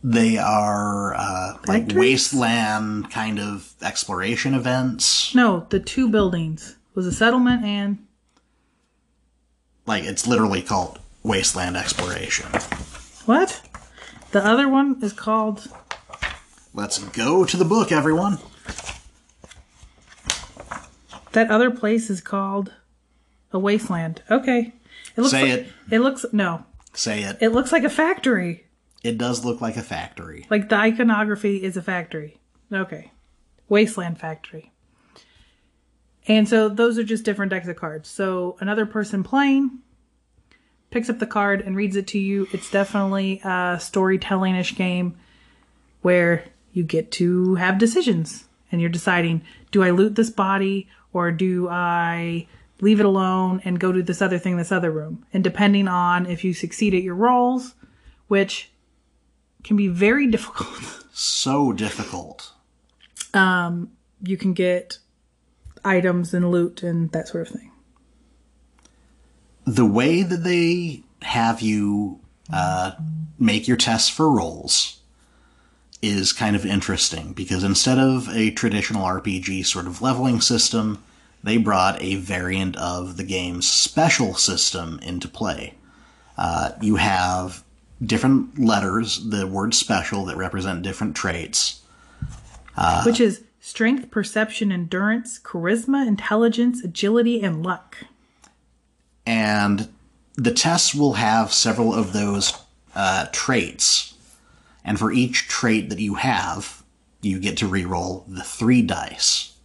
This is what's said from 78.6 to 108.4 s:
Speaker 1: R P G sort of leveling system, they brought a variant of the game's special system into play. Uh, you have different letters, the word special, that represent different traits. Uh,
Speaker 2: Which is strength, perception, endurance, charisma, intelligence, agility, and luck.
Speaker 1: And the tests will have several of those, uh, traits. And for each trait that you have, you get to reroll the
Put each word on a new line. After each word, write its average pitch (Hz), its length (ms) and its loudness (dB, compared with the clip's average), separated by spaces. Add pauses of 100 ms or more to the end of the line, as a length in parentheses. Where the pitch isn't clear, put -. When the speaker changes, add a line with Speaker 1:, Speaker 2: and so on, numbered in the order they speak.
Speaker 1:
R 92 180 -2
P 95 180 -4
G 95 220 -6
sort 90 240 -2
of 90 160 -10
leveling 127 400 0
system, 113 600 0 (400)
they 107 140 0
brought 98 460 2
a 95 140 -4
variant 92 600 -4
of 90 400 -8
the 92 80 -8
game's 90 420 -4
special 143 680 2
system 85 680 -2
into 90 260 -8
play. - 440 -8 (640)
Uh, 82 360 -2 (100)
you 107 140 2
have 92 640 0 (420)
different 117 540 2
letters, 110 720 0
the 101 160 -2
word 98 280 -2
special, 185 520 -2
that 190 100 -8
represent 92 460 -6
different 95 340 -6
traits. - 640 -4 (960)
Uh, 85 280 2
Speaker 2:
Which 233 160 4
is 214 220 2 (160)
strength, 254 520 -2
perception, 214 600 -2
endurance, 190 720 -2
charisma, 233 640 0
intelligence, 233 800 2
agility, 226 580 2
and 165 220 -2
luck. - 320 -6 (1300)
Speaker 1:
And 107 640 2 (460)
the 117 180 2
tests 170 420 2
will 147 200 2
have 110 400 2
several 113 400 2
of 101 180 -2
those, 101 400 0 (420)
uh, 95 380 0
traits. - 800 0 (720)
And 104 140 0
for 107 120 2
each 127 380 0
trait 110 400 0
that 87 100 -8
you 101 180 -4
have, 92 640 -4 (400)
you 92 180 -2
get 98 160 -2
to 107 120 -2
reroll 90 600 -4
the 92 140 -12